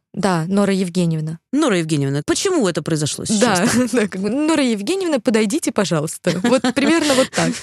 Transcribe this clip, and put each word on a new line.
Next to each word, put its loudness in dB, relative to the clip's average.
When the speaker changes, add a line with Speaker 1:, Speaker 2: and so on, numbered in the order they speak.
Speaker 1:
да, 0
Нора 2
Евгеньевна. -2
Speaker 2:
Нора 2
Евгеньевна, 0
почему 0
это -2
произошло -4
сейчас 0
Speaker 1:
Да, 4
Speaker 2:
так? 0
Speaker 1:
<laughs> -12
да, 2
как -8
бы, -2
"Нора 0
Евгеньевна, -2
подойдите, 0
пожалуйста". -2
Вот 2
Speaker 2:
<laughs> -2
Speaker 1:
примерно 2
вот 2
так. 0